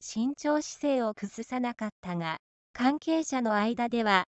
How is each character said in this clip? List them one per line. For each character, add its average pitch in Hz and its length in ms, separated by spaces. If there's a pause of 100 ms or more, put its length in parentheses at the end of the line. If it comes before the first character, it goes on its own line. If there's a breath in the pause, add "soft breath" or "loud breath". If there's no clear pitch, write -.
慎 240 360
重 302 240
姿 285 360
勢 247 60
を 214 120
崩 208 300
さ 254 160
な 240 140
か 214 140
っ - 20 (100)
た 175 160
が、 165 220 (340)
関 269 260
係 320 240
者 262 180
の 220 140
間 226 340
で 233 140
は、 196 280